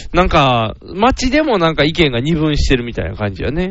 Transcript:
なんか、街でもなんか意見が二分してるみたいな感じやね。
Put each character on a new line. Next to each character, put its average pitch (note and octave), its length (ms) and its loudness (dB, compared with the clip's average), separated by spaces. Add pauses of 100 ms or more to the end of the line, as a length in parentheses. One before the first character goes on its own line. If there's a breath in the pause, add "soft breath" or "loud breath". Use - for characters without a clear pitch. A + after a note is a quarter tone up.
(120)
な F3+ 120 2
ん F#3 40 0
か、 B2+ 540 2
街 B3+ 480 0
で D4 120 2
も C#4 160 2
な E3 140 2
ん - 20 -8
か C#3+ 100 2
意 D#3+ 100 0
見 D#3 180 2
が A#2 80 -2
二 D3+ 140 0
分 D3+ 220 0
し - 120 4
て C3+ 80 4
る A#2+ 80 -4
み A#2+ 80 -8
た - 100 -6
い E2+ 80 -6
な G2+ 60 -10
感 G#2 160 -4
じ F2+ 100 -10
や - 80 -4
ね。 F3 200 -4